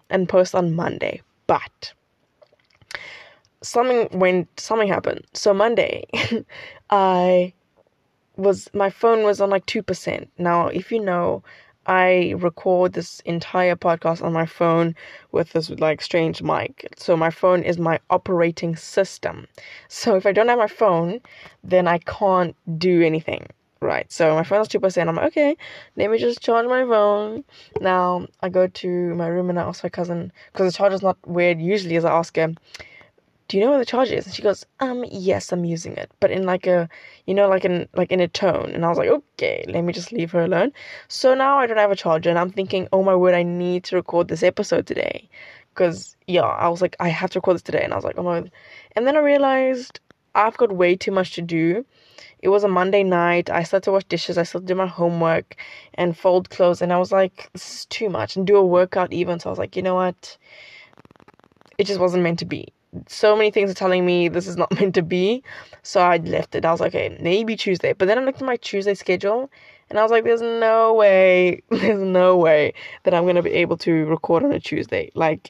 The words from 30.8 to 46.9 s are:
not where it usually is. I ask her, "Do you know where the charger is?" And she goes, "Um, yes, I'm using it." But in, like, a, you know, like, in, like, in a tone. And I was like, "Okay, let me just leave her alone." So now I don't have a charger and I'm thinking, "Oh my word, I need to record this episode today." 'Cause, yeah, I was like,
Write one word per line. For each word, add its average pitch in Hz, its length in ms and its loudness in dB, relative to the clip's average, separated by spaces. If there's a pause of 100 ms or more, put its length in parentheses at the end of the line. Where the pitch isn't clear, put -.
not 185 220 0
where 175 260 0
it 165 80 -2
usually 175 360 -2
is. 165 80 0
I 165 80 2
ask 165 260 -2
her, 160 180 -2 (920)
"Do - 80 -4
you 196 80 2
know 247 60 4
where 285 80 4
the 240 80 0
charger 240 300 -2
is?" - 100 -4
And 185 80 -18
she - 80 -12
goes, 202 240 -2 (140)
"Um, 247 280 -4
yes, 190 440 -4
I'm 175 120 -4
using 170 320 -6
it." - 140 -12 (100)
But 196 120 2
in, 190 120 -2
like, 180 220 -2
a, 175 240 2 (380)
you 190 80 -2
know, 202 120 4
like, 185 180 2
in, 180 280 -2
like, - 180 -2
in 185 80 2
a 175 80 2
tone. - 460 -2
And 165 100 -4
I 165 60 2
was 170 80 0
like, - 120 0
"Okay, 64 580 -2
let 170 160 -4
me 175 100 -4
just - 180 -12
leave 170 200 -6
her 175 100 0
alone." 185 320 0 (340)
So 262 280 2
now 269 240 2
I 254 80 2
don't 220 100 -2
have 208 140 4
a 196 40 0
charger 165 360 0
and 170 80 2
I'm 180 120 0
thinking, 190 400 -4
"Oh 190 120 4
my 190 120 4
word, 180 200 4
I 175 80 2
need 175 420 -2
to - 100 -4
record 175 320 0
this 160 140 -6
episode - 460 0
today." - 420 -6 (460)
'Cause, 175 500 -4
yeah, 175 160 0
I - 260 -2
was 170 140 -2
like, 180 180 -2